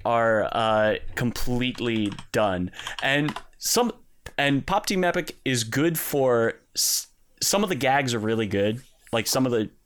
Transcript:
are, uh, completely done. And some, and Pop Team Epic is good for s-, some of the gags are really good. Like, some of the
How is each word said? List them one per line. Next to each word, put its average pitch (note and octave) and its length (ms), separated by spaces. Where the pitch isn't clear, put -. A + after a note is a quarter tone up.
are, A2+ 480
uh, G#2+ 440
completely A#2+ 960
done. F#2 380
And C#3+ 320
some, A#3 340
and C#3 280
Pop G3 200
Team F#3 180
Epic F3 420
is B2+ 200
good D#3 340
for A#2+ 540
s-, - 320
some G#3 220
of F#3+ 60
the F3+ 60
gags C3 380
are A2+ 60
really A2 280
good. G2+ 340
Like, A2+ 160
some C3 180
of B2 60
the A2 180